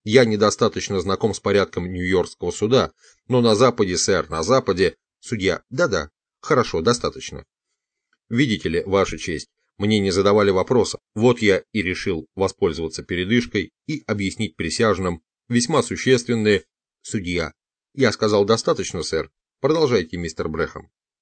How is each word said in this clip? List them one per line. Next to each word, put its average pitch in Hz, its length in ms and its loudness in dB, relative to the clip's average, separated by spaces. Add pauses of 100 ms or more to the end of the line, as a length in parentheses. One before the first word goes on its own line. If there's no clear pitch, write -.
Я 120 220 6
недостаточно 104 760 0
знаком 95 340 -2
с - 40 -10
порядком 92 540 0
Нью-Йоркского 90 580 -2
суда, 117 420 0 (360)
но 123 120 2
на 117 140 4
Западе, 107 420 2
сэр, 85 320 0
на 80 140 -6
Западе". 95 540 2 (240)
Судья: 95 500 -4
"Да-да, 110 400 -2 (300)
хорошо, 120 400 0
достаточно. 76 640 -4 (840)
Видите 113 400 0
ли, 82 160 -2
Ваша 92 340 0
честь, 76 320 -8 (260)
мне 104 240 2
не 98 100 0
задавали 101 400 4
вопроса, 92 480 0 (160)
вот 120 240 4
я 98 320 2
и 104 120 -2
решил 87 520 -4
воспользоваться 82 680 -2
передышкой 101 680 -2 (140)
и 151 220 -8
объяснить 98 480 -4
присяжным 90 640 -2 (260)
весьма 120 360 0
существенные". 113 800 0 (380)
Судья: 87 500 -4 (420)
"Я 127 160 2
сказал 104 340 2
достаточно, 101 600 -2
сэр. - 260 -4 (300)
Продолжайте, 127 560 0
мистер 82 320 -6
Брэхэм". 80 420 -6 (320)